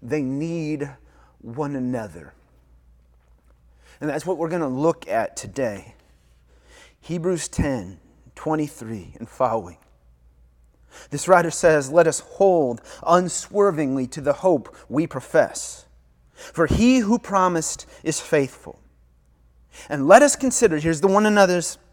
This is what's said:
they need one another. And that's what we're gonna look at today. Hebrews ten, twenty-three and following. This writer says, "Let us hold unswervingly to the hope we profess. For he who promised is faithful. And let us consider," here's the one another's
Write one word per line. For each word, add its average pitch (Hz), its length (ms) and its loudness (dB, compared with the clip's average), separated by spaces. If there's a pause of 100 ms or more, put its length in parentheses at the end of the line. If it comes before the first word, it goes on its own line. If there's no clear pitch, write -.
they 143 200 -4
need 151 680 -6 (500)
one 143 360 -8
another. 110 580 -8 (1700)
And 151 100 -6
that's 139 160 -6
what 185 120 -4
we're 165 100 -4
gonna 165 200 -4
look 147 380 -2
at 101 300 -4
today. 104 580 -8 (1040)
Hebrews 170 480 -6
ten, 104 520 -4 (340)
twenty-three 143 880 -8
and 117 80 -14
following. 120 480 -4 (1300)
This 143 180 -8
writer 175 220 4
says, 147 420 2
"Let 165 160 4
us 147 120 -4
hold 160 600 0 (260)
unswervingly 160 1000 0
to 156 120 -12
the 139 140 -2
hope 165 400 -2 (140)
we 160 180 -2
profess. - 800 -2 (480)
For - 320 -2
he 247 320 4
who 226 220 0
promised 180 680 -2 (160)
is - 180 -4
faithful. - 600 -4 (1080)
And 139 180 -2
let 208 160 12
us 285 140 2
consider," 233 420 0
here's 156 220 -2
the 185 80 2
one 202 160 4
another's 196 540 2 (140)